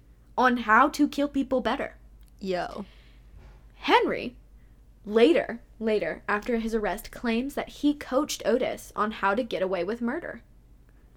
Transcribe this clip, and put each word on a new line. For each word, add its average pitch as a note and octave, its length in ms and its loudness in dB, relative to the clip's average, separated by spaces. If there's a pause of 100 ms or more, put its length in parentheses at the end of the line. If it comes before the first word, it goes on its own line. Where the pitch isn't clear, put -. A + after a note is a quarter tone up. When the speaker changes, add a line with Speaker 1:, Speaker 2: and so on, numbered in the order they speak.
(360)
Speaker 1:
on B3 200 4
how A#3 320 6
to D4 180 2
kill C#4+ 200 0
people C4+ 320 -2
better. A#3 360 -4 (440)
Speaker 2:
Yo. F#3 460 -6 (920)
Speaker 1:
Henry, D#4 600 0 (680)
later, A3+ 540 4 (200)
later, G#3+ 500 -2
after G#3+ 300 0
his A3+ 160 -2
arrest, G#3 360 -4
claims A#3+ 440 -2
that - 140 -6
he D4 240 0
coached C#4 520 -2
Otis - 500 0
on G#3+ 160 -2
how G3 220 0
to A#3+ 100 0
get F#3 200 -6
away F#3 200 0
with A3+ 180 -6
murder. A#3+ 420 -6 (720)